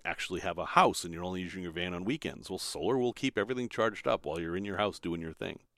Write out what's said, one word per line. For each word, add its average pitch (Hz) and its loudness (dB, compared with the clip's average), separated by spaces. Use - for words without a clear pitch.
actually - -2
have 85 -2
a 85 -2
house - 4
and 85 -6
you're 85 -4
only 92 -2
using 90 -6
your 85 -4
van 87 -2
on 87 -4
weekends. - -2
Well, 95 -4
solar 101 0
will 123 4
keep - 0
everything 123 0
charged 110 2
up - 2
while 80 -2
you're 85 0
in 101 -2
your 98 -2
house 101 0
doing 82 -2
your 80 -4
thing. 87 -6